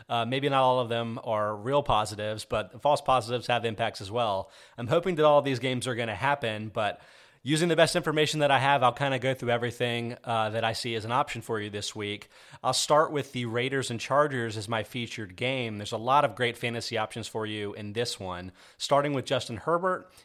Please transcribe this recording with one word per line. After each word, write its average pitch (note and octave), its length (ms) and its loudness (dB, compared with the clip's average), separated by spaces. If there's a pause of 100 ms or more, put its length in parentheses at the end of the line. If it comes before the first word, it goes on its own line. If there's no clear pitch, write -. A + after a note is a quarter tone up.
Uh, A#2 160 0
maybe C3+ 240 0
not C3+ 140 4
all B2+ 160 4
of A#2+ 100 -2
them A#2 340 -4
are G#2+ 320 0
real C3 280 0
positives, G#2+ 600 0
but G#2+ 380 -4
false C#3+ 200 4
positives A#2+ 440 0
have A#2+ 180 0
impacts A2 380 -2
as F#2+ 80 -10
well. G#2+ 400 -2 (300)
I'm B2 80 -6
hoping E3+ 280 2
that D3+ 100 6
all D3 120 10
of C#3 80 4
these C3+ 140 0
games B2+ 280 -2
are B2+ 80 -2
gonna A2+ 200 -2
happen, A2 580 -2
but G#2 260 -2 (440)
using D#3 260 2
the E3 80 2
best D#3+ 180 6
information D3+ 460 2
that C#3+ 100 4
I C3 80 6
have, C#3 240 4
I'll A#2+ 80 8
kinda C3+ 280 0
go C3 140 0
through A#2+ 180 -2
everything, A#2+ 760 -2
uh, A2+ 240 0
that A2+ 160 -2
I A2+ 80 0
see A#2 220 -4
as A2 100 -6
an A#2 80 -4
option B2+ 280 0
for A2 200 -4
you G#2 80 -6
this G2+ 260 -8
week. G#2 320 -6 (340)
I'll B2 120 0
start D3+ 360 4
with C#3+ 220 -4
the B2 140 -4
Raiders B2 440 -2
and A2+ 120 -4
Chargers C3+ 560 0
as G2+ 100 -8
my A2 160 -2
featured G#2+ 540 -8
game. B2 400 -4
There's G#2 160 -8
a A2 40 -2
lot C3 280 4
of A2 100 -2
great A#2+ 220 -2
fantasy A#2 400 -4
options G#2+ 280 -4
for A2 200 -6
you G#2+ 280 -6
in G#2 200 -10
this A#2 260 -4
one, F#2 320 -8 (260)
starting C#3+ 360 2
with B2+ 100 -2
Justin A#2+ 340 -2
Herbert. F3 540 0 (140)